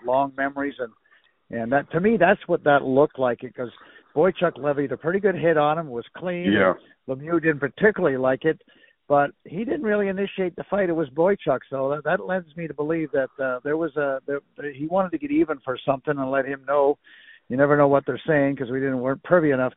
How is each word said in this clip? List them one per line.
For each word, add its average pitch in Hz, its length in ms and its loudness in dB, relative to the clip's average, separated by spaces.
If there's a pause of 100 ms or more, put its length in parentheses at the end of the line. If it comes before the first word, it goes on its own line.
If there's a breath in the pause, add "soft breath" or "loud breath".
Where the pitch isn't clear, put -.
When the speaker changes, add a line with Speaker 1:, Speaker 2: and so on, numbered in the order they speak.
Speaker 1:
long 135 320 2
memories, 139 420 -4
and, 120 120 -8 (600 soft breath)
and 117 200 -4
that, 139 200 0
to 160 80 -2
me, 214 200 2
that's 180 280 4
what 170 180 0
that 143 180 4
looked 131 340 2
like, 123 240 -2
because 123 280 -10 (460 loud breath)
Boychuk 170 420 0
levied 139 340 -2
a 123 60 -6
pretty 180 220 -2
good 196 160 0
hit 160 220 2
on 151 200 2
him, 160 120 -8
was 117 160 -10 (100)
clean. 180 360 -4
Speaker 2:
Yeah. 95 220 4 (340 soft breath)
Speaker 1:
Lemieux 151 340 -2
didn't 151 180 0
particularly 160 580 0
like 131 280 0
it, 160 160 0 (460 soft breath)
but 143 240 2 (140)
he 202 200 -8
didn't 302 160 -4
really 208 280 0
initiate 190 460 -4
the - 140 -12
fight. 190 200 0
It 170 40 0
was 160 160 -2
Boychuk, 156 500 0 (100)
so 135 200 -2
that, 147 140 -4
that 175 200 -2
lends 185 320 -6
me 165 120 -8
to 147 80 -10
believe 151 380 -2
that, 135 160 0 (140)
uh, 127 200 -2
there 147 140 0
was 165 200 -4
a, 139 300 -2
there, 143 140 -4 (300)
he 139 140 -8
wanted 180 260 0
to 165 60 -8
get 143 140 -8
even 156 340 0
for 127 180 -4
something 143 340 -2
and 135 120 -4
let 135 160 0
him 135 220 -10
know. 143 320 2 (480 loud breath)
You 120 100 -4
never 143 180 6
know 143 120 6
what 139 180 4
they're 127 220 -4
saying, 143 300 2
'cause 131 120 -6
we 131 100 -4
didn't, 131 200 -2
weren't 135 240 -4
privy 165 260 4
enough 127 280 0